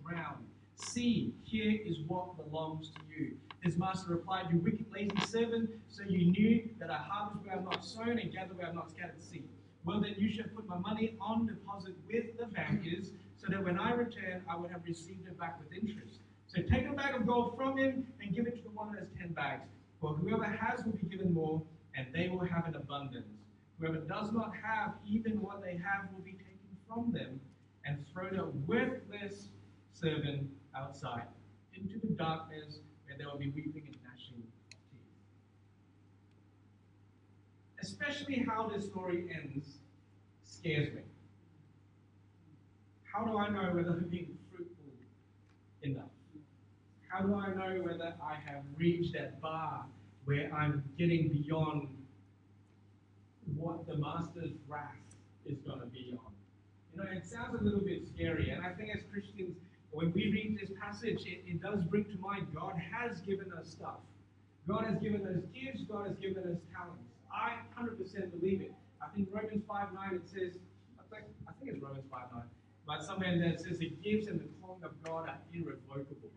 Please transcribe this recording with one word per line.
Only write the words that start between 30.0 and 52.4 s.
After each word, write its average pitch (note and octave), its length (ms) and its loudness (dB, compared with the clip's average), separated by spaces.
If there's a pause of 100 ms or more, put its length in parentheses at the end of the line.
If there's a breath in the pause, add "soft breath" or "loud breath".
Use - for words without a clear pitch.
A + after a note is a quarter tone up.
outside B2 520 -4 (460)
into G3 260 -6
the F#3+ 140 2
darkness D#3+ 640 -2 (260)
where C3+ 120 -12
there C#3+ 120 -8
will C#3+ 80 -4
be C#3 140 0
weeping D3+ 340 -6
and - 180 -14
gnashing - 320 -16
of - 340 -16
teeth." - 300 -20 (2750)
Especially C#4+ 640 0
how A3 220 2
this G3+ 180 0
story F3 480 0
ends C#3+ 460 -6 (640)
scares D3 500 0
me. G#2+ 100 -10 (2000)
How G#3 200 -2
do A3 140 4
I G#3 120 4
know F#3+ 240 2
whether E3+ 180 4
I'm E3 180 0
being - 280 -4 (140)
fruitful - 400 -12 (920)
enough? C3+ 280 -2 (960)
How F#3+ 140 -2
do G3 120 6
I G3 200 2
know F#3 280 0
whether E3+ 400 -2
I D#3 140 -4
have C#3+ 280 -8 (140)
reached E3+ 360 6
that - 260 -4
bar D#3 460 -2 (400)
where D3 280 4
I'm D3 300 4 (140)
getting E3 320 8
beyond D3 580 4 (1700)